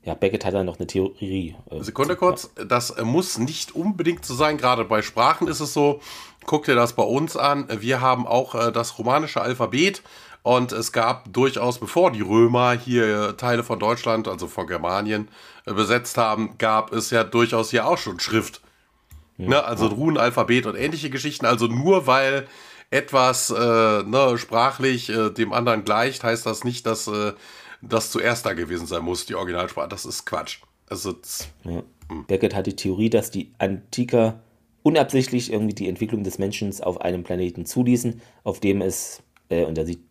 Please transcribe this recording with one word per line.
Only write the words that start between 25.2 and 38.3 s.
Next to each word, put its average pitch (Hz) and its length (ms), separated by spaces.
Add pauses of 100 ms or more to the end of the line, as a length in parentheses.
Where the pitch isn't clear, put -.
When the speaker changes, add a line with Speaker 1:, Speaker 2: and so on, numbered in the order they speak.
Speaker 2:
dem 104 240
anderen 117 300
gleicht, 113 380
heißt 117 220
das 110 200
nicht, 123 200
dass, 113 240
äh, 104 240 (480)
das 110 300
zuerst 117 340
da 101 80
gewesen 85 340
sein 85 160
muss, 87 220
die 101 100
Originalsprache. 90 540
Das 95 160
ist - 220
Quatsch. - 320 (300)
Also, 95 240
das - 360 (160)
Speaker 1:
Ja. 85 180 (280)
Speaker 2:
hm. 80 160
Speaker 1:
Beckett 95 280
hat 95 120
die 98 100
Theorie, 101 320
dass 113 220
die 92 280
Antiker 113 840 (420)
unabsichtlich 131 680
irgendwie 107 240
die 95 140
Entwicklung 104 340
des 95 160
Menschen 98 320 (120)
auf 90 180
einem 90 240
Planeten 90 400
zuließen, 123 560 (240)